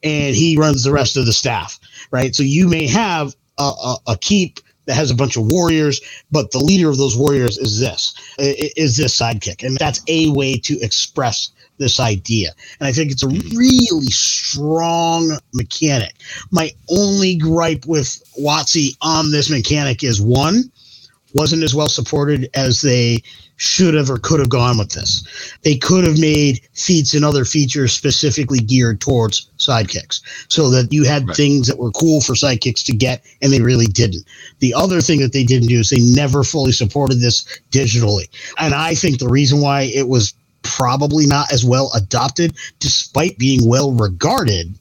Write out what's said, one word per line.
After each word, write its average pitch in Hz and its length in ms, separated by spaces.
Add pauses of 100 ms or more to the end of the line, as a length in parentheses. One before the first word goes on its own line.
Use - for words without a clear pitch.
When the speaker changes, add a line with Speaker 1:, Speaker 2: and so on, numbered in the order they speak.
Speaker 1:
and 147 320
he 160 220
runs 151 260
the 135 80
rest 139 280
of 123 80
the 113 80
staff, 110 440 (320)
right? 131 240
So 147 80
you 151 260
may 160 180
have 165 500 (220)
a, 143 60
a, 123 320 (100)
a 110 100
keep 190 420 (280)
that 131 80
has 151 160
a 127 40
bunch 127 220
of 113 160
warriors, 160 480 (300)
but - 220
the 170 60
leader 170 300
of 143 80
those 131 220
warriors 135 400
is 107 200
this, - 360 (240)
i-, 139 60
i-, 143 340
is 143 180
this 135 240
sidekick. 110 420
And 131 140
that's 139 320
a 160 220
way 139 260
to - 240
express - 680 (260)
this 131 240
idea. 107 520 (260)
And 143 100
I 131 40
think 143 200
it's 131 100
a 139 40
Speaker 2:
Mm-hmm. 170 320
Speaker 1:
really 233 480
strong 165 1300 (160)
mechanic. 123 600 (360)
My 160 220 (160)
only 196 480
gripe 160 480
with 151 380 (180)
watsy 147 640
on 160 280
this 147 200
mechanic 139 520
is, 117 160
one, 147 540 (640)
wasn't 156 280
as 147 120
well 147 160
supported 143 640
as 131 260
they 120 420 (340)
should - 360
have 147 160
or 131 100
could 156 220
have 135 80
gone 120 300
with 101 140
this. - 300 (400)
They 151 140
could 185 300
have 156 120
made 147 540
feats 165 400
and 147 140
other 147 180
features 139 480
specifically 135 680
geared 117 440
towards 113 560
sidekicks - 640 (260)
so 151 220
that 127 200
you 151 140
had 135 240
Speaker 2:
Right. 82 80
Speaker 1:
things 143 300
that 135 100
were 120 160
cool 156 300
for - 100
sidekicks 123 540
to 123 100
get, 127 260 (200)
and 139 100
they 135 80
really 117 240
didn't. 98 400 (360)
The 123 120
other 170 300
thing 151 180
that 131 140
they 135 100
didn't 120 240
do 120 120
is 110 100
they 135 100
never 131 420
fully 135 300
supported 127 480
this 120 240 (260)
digitally. 113 580 (300)
And 151 160
I 160 200
think 147 240
the 123 100
reason 139 320
why 139 220
it 131 260
was 120 240 (300)
probably 143 640
not 143 260
as 120 100
well 127 320
adopted, 123 600 (220)
despite - 600
being 123 300
well 135 240
regarded 104 880